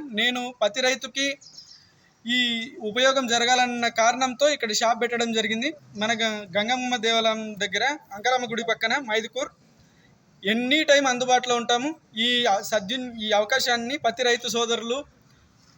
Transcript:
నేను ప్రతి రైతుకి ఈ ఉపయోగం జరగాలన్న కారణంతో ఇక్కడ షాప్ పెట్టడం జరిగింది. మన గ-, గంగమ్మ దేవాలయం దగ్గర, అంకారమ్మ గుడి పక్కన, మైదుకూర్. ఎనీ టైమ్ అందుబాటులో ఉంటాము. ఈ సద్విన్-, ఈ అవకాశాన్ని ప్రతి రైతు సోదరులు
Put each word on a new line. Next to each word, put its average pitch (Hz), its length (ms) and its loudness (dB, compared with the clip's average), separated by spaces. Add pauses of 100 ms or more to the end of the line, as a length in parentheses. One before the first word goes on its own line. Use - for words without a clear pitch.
(120)
నేను 247 480 -2
ప్రతి 214 200 0
రైతుకి 262 580 -2 (880)
ఈ 240 440 0 (100)
ఉపయోగం 254 460 2
జరగాలన్న 240 640 2
కారణంతో 247 600 2
ఇక్కడ 247 240 -2
షాప్ 226 300 0
పెట్టడం 233 300 0
జరిగింది. 220 420 -2 (220)
మన 214 160 -2
గ-, 214 440 -4
గంగమ్మ 247 400 0
దేవాలయం 220 600 0
దగ్గర, 202 260 -2 (280)
అంకారమ్మ 240 400 0
గుడి 226 180 -4
పక్కన, 226 280 0
మైదుకూర్. 233 500 -2 (960)
ఎనీ 247 400 2
టైమ్ 285 220 6
అందుబాటులో 247 500 2
ఉంటాము. 240 380 0 (220)
ఈ 240 280 2 (160)
సద్విన్-, 226 540 -4
ఈ 214 160 -6
అవకాశాన్ని 240 680 0
ప్రతి 233 260 -2
రైతు 240 260 2
సోదరులు 233 560 -2 (720)